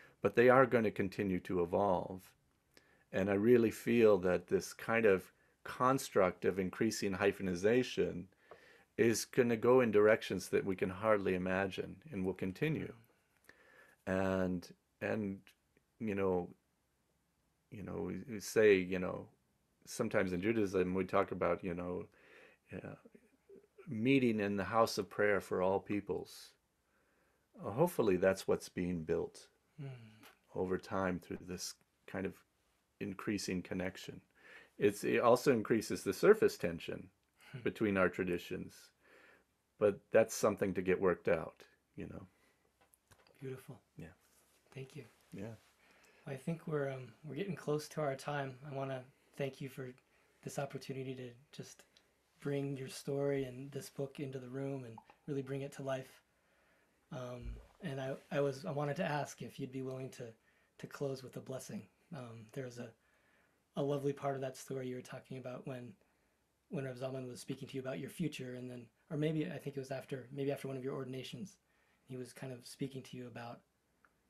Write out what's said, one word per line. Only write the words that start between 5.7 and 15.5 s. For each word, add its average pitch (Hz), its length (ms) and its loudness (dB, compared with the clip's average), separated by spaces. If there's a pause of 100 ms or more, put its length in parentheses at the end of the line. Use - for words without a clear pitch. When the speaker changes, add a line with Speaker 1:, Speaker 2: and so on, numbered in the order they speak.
Speaker 1:
of 95 140 2
increasing 98 540 0
hyphenization 95 1120 2 (720)
is 113 280 4
gonna 120 320 2
go 123 240 6
in 113 100 4
directions 104 580 6
that 101 160 2
we 95 100 0
can 92 140 -2
hardly 98 460 2
imagine 92 640 -2 (140)
and 92 140 -4
will 92 80 0
continue. 98 600 -4 (1120)
And, 95 600 0 (340)
and, 101 380 -4 (600)